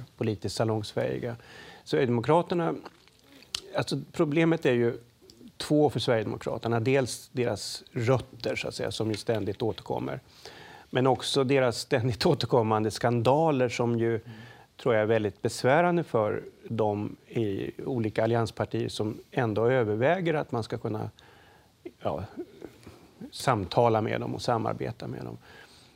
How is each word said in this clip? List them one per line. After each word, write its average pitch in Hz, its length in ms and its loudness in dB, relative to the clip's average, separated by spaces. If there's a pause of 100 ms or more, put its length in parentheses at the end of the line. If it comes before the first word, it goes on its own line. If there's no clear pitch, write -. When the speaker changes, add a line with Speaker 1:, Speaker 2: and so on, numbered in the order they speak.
(180)
Speaker 1:
politiskt 107 380 -4
salongsfähiga. 120 800 -2 (480)
Sverigedemokraterna... 151 920 2 (1000)
Alltså 139 220 -2 (120)
problemet 160 540 2
är 131 80 6
ju 117 240 2 (600)
två 151 320 4
för 131 100 -2
Sverigedemokraterna. 117 800 0
Dels 131 540 0
deras 117 580 -4
rötter, 120 640 0
så - 120 -6
att 120 80 -8
säga, 120 160 -4
som 110 200 -2
ju 101 60 -2
ständigt 104 440 -4
återkommer. 127 580 -4 (680)
Men 131 180 2
också 131 360 2
deras 127 340 2
ständigt 127 480 0
<laughs> - 0 -
återkommande 110 640 2
skandaler 127 800 2
som 120 300 0
ju, 117 160 2
Speaker 2:
Mm. 107 60 -4 (600)
Speaker 1:
tror 120 140 4
jag, 107 80 4
är 107 40 2
väldigt 107 340 0
besvärande 160 640 4
för 107 400 0 (240)
dem 107 480 -2 (120)
i 101 440 -4 (140)
olika 113 380 0
allianspartier 113 640 0
som 107 280 -4 (140)
ändå 113 340 0
överväger 131 680 2
att 147 180 -4
man 117 120 -2
ska 117 140 -8
kunna, 107 320 -6 (920)
ja, 85 220 -4 (1080)
samtala 113 680 2
med 117 200 -2
dem 120 140 -6
och - 60 -10
samarbeta 113 640 -4
med 123 180 -10
dem. 117 120 -12 (580)